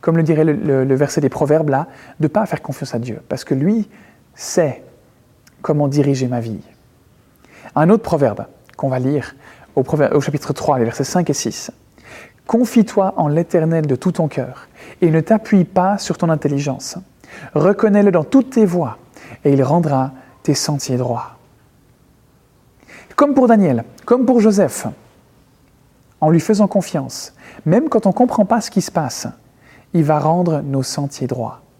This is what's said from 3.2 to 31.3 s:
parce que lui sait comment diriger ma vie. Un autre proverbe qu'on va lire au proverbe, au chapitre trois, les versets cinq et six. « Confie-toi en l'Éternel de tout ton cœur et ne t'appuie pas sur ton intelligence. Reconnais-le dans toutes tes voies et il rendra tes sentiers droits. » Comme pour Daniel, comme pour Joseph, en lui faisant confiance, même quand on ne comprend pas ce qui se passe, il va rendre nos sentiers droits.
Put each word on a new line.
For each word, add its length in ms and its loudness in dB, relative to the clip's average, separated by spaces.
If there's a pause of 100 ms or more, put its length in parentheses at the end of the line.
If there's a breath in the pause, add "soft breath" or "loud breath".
parce 160 -8
que 100 -2
lui 340 0 (460 soft breath)
sait 500 -4 (800)
comment 260 0
diriger 400 0
ma 120 -4
vie. 200 -10 (1120 loud breath)
Un 160 2
autre 120 4
proverbe 440 -2 (300)
qu'on 120 -6
va 100 -2
lire 360 -4 (420 loud breath)
au 60 0
proverbe, 320 0
au 60 4
chapitre 320 -6
trois, 260 -2
les 60 2
versets 200 -4
cinq 260 -2
et 40 0
six. « 360 -8 (760 loud breath)
Confie-toi 680 2
en 120 0
l'Éternel 580 0
de 80 0
tout 180 -2
ton 140 -2
cœur 420 -8 (320 loud breath)
et 100 4
ne 100 2
t'appuie 440 2
pas 340 0
sur 200 -6
ton 100 0
intelligence. 680 -2 (560 loud breath)
Reconnais-le 560 4
dans 140 2
toutes 260 2
tes 140 4
voies 340 -2 (460 loud breath)
et 80 4
il 100 4
rendra 500 0 (300 loud breath)
tes 120 0
sentiers 420 -4
droits. » 400 -6 (1800 loud breath)
Comme 180 4
pour 120 4
Daniel, 380 4 (220)
comme 200 2
pour 140 4
Joseph, 460 2 (1300)
en 100 2
lui 100 4
faisant 260 2
confiance, 680 -6 (320 loud breath)
même 220 2
quand 180 0
on 40 4
ne 40 -2
comprend 320 2
pas 140 0
ce 100 -10
qui 100 0
se 100 -6
passe, 380 -4 (680 soft breath)
il 100 2
va 140 2
rendre 440 0
nos 200 -4
sentiers 440 -6
droits. 340 -6 (200)